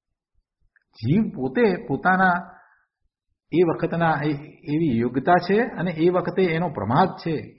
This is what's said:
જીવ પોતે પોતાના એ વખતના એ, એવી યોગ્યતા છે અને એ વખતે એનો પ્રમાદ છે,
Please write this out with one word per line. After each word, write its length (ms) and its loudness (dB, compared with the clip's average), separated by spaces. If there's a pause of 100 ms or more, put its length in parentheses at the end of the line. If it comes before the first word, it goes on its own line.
(800)
જીવ 560 -2
પોતે 520 0
પોતાના 680 0 (960)
એ 100 4
વખતના 640 0
એ, 40 0 (180)
એવી 500 -2
યોગ્યતા 360 2 (160)
છે 120 2
અને 300 -4
એ 180 2
વખતે 340 0
એનો 260 0
પ્રમાદ 400 2
છે, 220 -6 (280)